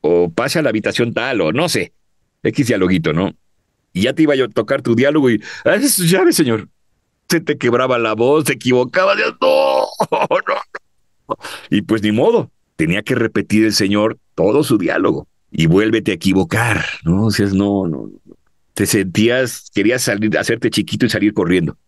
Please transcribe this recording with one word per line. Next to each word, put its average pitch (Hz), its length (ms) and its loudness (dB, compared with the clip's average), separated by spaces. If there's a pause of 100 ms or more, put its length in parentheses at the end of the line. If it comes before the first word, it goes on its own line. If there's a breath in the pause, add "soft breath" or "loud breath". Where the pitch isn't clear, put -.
O, 87 300 0
"Pase 131 280 -2
a - 20 -2
la 143 80 0
habitación 110 440 -2
tal", 117 280 -2
o 78 100 0
no 160 180 -2
sé. 104 240 -4 (500)
X 113 240 0
dialoguito, 92 460 0
¿no? 87 200 -2 (600)
Y 90 80 -2
ya 120 120 0
te 156 100 2
iba 147 120 2
yo 131 100 0
a 113 40 -8
tocar 113 320 -2
tu 117 140 0
diálogo 139 340 2
y, 110 120 2 (220 loud breath)
"Ah, 160 120 2
esa 240 100 0
es 277 80 2
su 180 120 -2
llave, 302 280 4
señor". 123 340 0 (640)
Se 170 100 0
te 147 180 -4
quebraba 123 420 2
la 113 140 0
voz, 135 300 2
te 135 100 -2
equivocabas, 127 640 0
Dios, 220 240 -2
"No, - 440 2 (140)
<laughs> - 120 -2
no, - 180 -2
no". - 1040 -8 (340 loud breath)
Y 104 140 0
pues 107 200 0
ni 107 80 0
modo, 160 400 0 (240)
tenía 85 280 -2
que 127 120 -2
repetir 107 500 0
el 107 80 0
señor 104 440 0 (180)
todo 110 280 2
su 120 140 0
diálogo. 82 500 -2 (240)
"Y 80 160 0
vuélvete 107 440 2
a 92 40 0
equivocar", 95 680 -2 (220)
¿no? 95 220 2
O 107 40 0
sea, 104 160 0
no, 98 400 0
no, 62 220 -8 (160)
no. - 100 -20 (380)
Te 101 140 0
sentías, 113 840 0
querías 110 280 0
salir, 107 360 -2
hacerte 113 340 -2
chiquito 107 340 -2
y 110 40 2
salir 104 240 0
corriendo. 87 440 0 (100)